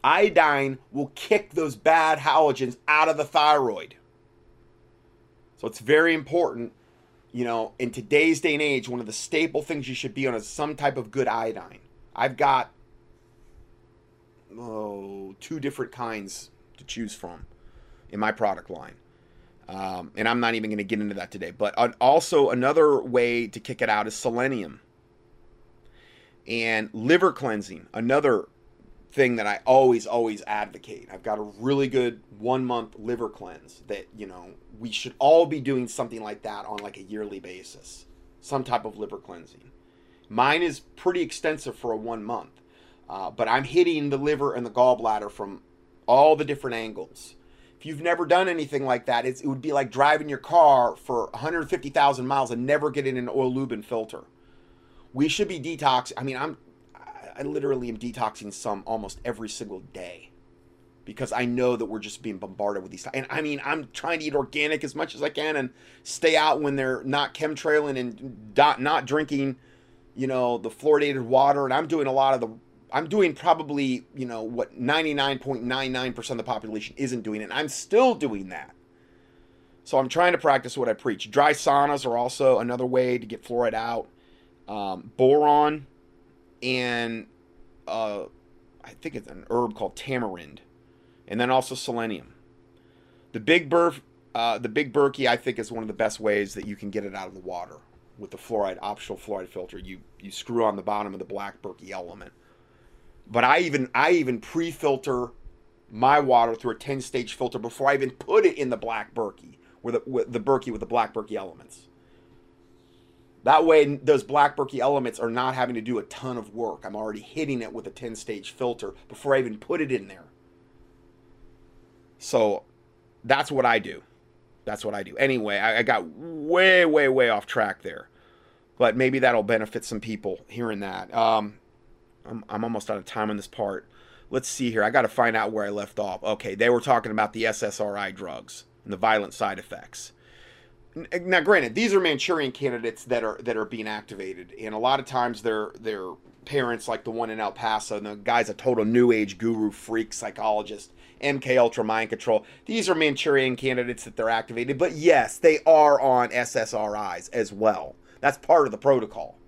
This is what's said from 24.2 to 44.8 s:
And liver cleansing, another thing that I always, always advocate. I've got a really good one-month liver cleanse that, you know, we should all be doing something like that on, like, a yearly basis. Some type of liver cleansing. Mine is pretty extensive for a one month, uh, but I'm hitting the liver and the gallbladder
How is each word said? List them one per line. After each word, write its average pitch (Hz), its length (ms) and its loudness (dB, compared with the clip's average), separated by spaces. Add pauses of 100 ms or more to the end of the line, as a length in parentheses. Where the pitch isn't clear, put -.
And 113 460 -2
liver 160 400 4
cleansing, 101 600 -6
another 120 540 2 (640)
thing 123 260 2
that 104 100 -2
I 104 180 -2
always, 127 400 6
always 113 400 -2
advocate. 104 640 -8
I've 92 120 -18
got 107 160 -4
a - 20 -8
really 123 460 0
good 123 340 0 (160)
one-month 123 600 -2
liver 117 300 -6
cleanse 80 580 -18
that, 101 280 -10
you 104 120 -14
know, 90 240 -20 (280)
we 113 120 -10
should - 260 -8
all 160 280 8
be 156 140 -6
doing 127 280 -2
something 113 340 -8
like 107 220 -12
that 104 220 -10
on, 107 140 -10
like, 101 180 -14
a 98 40 -18
yearly 101 380 -10
basis. - 640 -18 (360)
Some 135 220 -6
type 120 220 -2
of 104 120 -12
liver 104 200 -10
cleansing. - 540 -20 (580)
Mine 139 320 2
is 160 200 -2
pretty 180 400 -2
extensive 156 540 -6
for 117 180 -4
a 110 40 -2
one 113 260 -8
month, 107 380 -10 (480)
uh, 95 220 -8
but 113 160 -2
I'm 127 160 2
hitting 156 460 2
the 139 80 0
liver 143 360 0
and 120 120 -4
the 117 40 -8
gallbladder 110 600 2